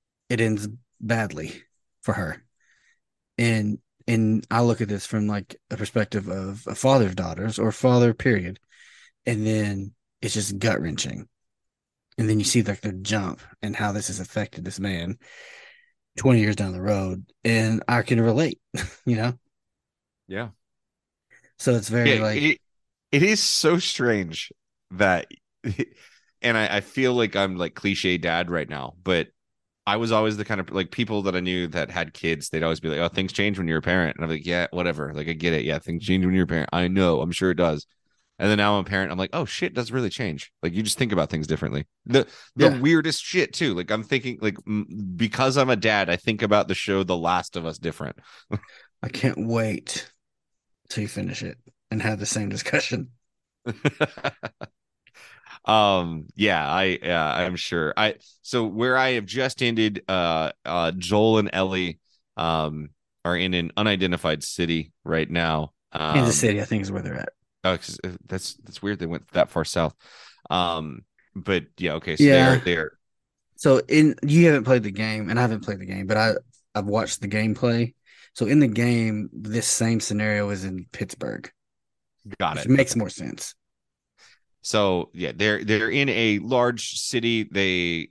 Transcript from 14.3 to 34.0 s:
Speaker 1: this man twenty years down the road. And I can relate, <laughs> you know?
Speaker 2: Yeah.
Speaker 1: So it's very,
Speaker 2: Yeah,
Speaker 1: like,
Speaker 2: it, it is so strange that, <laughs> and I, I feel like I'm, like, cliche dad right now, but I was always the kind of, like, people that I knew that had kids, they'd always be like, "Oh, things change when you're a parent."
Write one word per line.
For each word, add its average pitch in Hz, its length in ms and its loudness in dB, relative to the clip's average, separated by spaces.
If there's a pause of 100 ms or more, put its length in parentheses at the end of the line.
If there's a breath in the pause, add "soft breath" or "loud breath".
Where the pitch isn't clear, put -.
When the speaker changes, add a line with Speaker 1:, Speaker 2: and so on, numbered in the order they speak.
Speaker 1:
this 92 160 -10
man 95 380 -6 (1000 loud breath)
twenty 127 240 6
years 104 160 2
down 98 160 -2
the 90 100 -8
road. 95 420 -2 (200)
And 110 440 2
I 120 140 2
can 117 180 2
relate, 117 400 2 (120)
<laughs> - 340 -10
you 120 100 0
know? 117 180 -2 (960)
Speaker 2:
Yeah. 104 220 -8 (1080 soft breath)
Speaker 1:
So 123 160 2
it's 107 140 -2
very, 117 220 2
Speaker 2:
Yeah, 117 100 4
Speaker 1:
like, 110 220 0
Speaker 2:
it, 151 160 2 (540)
it 143 100 4
is 208 200 4
so - 360 2
strange 107 720 -2 (400)
that, 92 340 2 (200)
<laughs> - 960 -10
and 117 160 4
I, 107 180 2
I 101 40 2
feel 127 340 0
like 113 220 0
I'm, 95 200 2
like, 87 180 -4
cliche 92 440 0
dad 85 320 0
right 82 180 -4
now, 71 340 -10
but 87 260 0 (580)
I 101 100 2
was 113 160 -2
always 110 240 2
the 104 80 -6
kind 101 160 -4
of, 90 100 -10
like, 92 200 -2
people 107 320 -4
that 92 140 -2
I 90 40 0
knew 90 280 -2
that 80 220 -4
had 85 240 -6
kids, 80 360 -4
they'd 80 120 -2
always 82 180 0
be 80 80 -6
like, 76 120 -2
"Oh, 85 80 0
things 95 240 -4
change 101 260 -2
when 87 100 -4
you're 80 100 0
a 78 40 -2
parent." 87 340 0